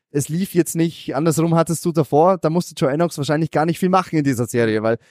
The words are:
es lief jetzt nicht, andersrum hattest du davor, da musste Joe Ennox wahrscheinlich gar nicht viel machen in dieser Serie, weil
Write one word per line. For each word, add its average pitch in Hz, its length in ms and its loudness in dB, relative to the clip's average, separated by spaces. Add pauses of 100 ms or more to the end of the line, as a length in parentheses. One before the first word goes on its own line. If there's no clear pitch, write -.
(120)
es 143 180 -4
lief 175 240 -6
jetzt 170 220 0
nicht, 165 400 -2
andersrum 165 400 2
hattest 165 280 0
du 175 80 0
davor, 160 460 2
da 156 140 -2
musste 170 260 -4
Joe 139 140 0
Ennox 165 260 0
wahrscheinlich 151 320 -2
gar 151 160 0
nicht 165 140 -2
viel 185 100 0
machen 180 300 2
in 147 40 0
dieser 123 220 0
Serie, 110 380 0
weil 113 160 0 (120)